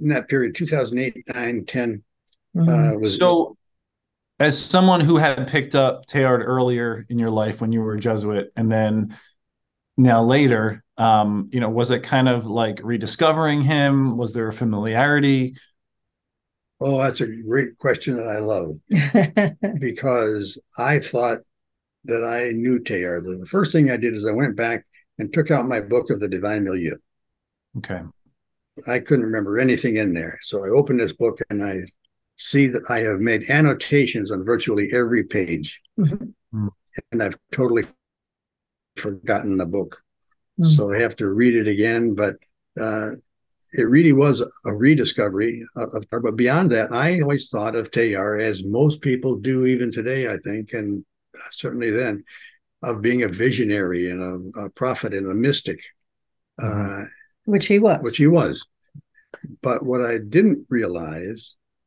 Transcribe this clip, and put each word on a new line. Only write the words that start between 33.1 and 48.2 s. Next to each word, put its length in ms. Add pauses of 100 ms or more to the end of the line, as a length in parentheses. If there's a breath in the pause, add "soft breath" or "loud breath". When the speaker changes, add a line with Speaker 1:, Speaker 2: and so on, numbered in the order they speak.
Speaker 1:
made 300
annotations 800
on 140
virtually 480
every 300
page. 540 (200)
Speaker 2:
Mm-hmm. 260 (400)
Speaker 3:
Mm. 60 (420)
Speaker 1:
And 100
I've 140 (160)
totally 320 (1120)
forgotten 640
the 80
book. 360 (560)
Speaker 2:
Mm. 80
Speaker 1:
So 240
I 100
have 160
to 120
read 260
it 140
again, 460
but, 220 (440)
uh, 300 (640)
it 100
really 320
was 260
a 340
rediscovery 880 (140)
of, 180
of, 160
but 240
beyond 380
that, 200
I 280
always 300
thought 260
of 140
Teilhard, 500